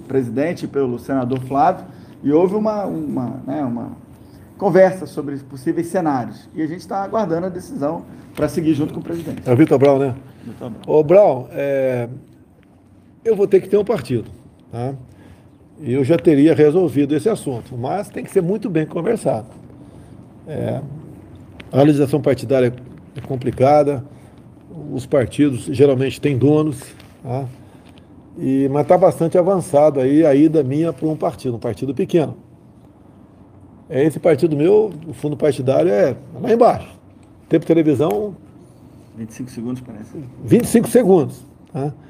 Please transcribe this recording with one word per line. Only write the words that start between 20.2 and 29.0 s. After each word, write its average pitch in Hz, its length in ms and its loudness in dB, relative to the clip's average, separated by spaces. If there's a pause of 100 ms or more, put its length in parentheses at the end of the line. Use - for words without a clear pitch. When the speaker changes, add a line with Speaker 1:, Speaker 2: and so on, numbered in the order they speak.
Speaker 2:
É, 120 320 -6 (880)
a 131 120 4
legislação 143 380 2
partidária 127 540 0 (400)
é - 60 -14
complicada, 135 840 2 (880)
os 131 140 -8
partidos 131 580 0
geralmente 135 560 2
têm 143 160 0
donos, 147 440 2 (420)
tá? 131 220 -8 (920)
E, 135 320 0
mas 147 160 0
tá 180 120 6
bastante 170 400 2